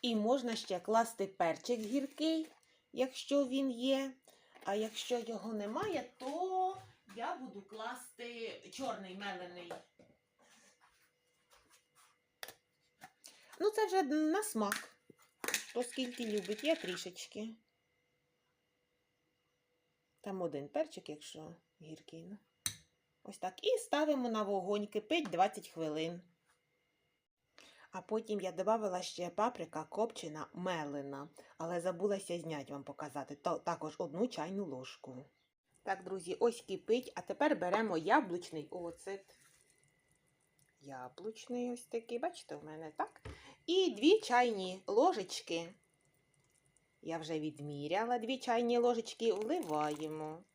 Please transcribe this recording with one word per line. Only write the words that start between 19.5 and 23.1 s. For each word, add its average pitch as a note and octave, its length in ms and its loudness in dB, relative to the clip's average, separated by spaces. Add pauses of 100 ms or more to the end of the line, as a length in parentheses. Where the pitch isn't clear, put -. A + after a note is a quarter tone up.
Там F#3+ 220 -4
один C#3+ 260 -2
перчик, D#4 400 -4
якщо D#3 480 -12 (260)
гіркий. D#3+ 440 -16
Ну. G3+ 120 -14 (840)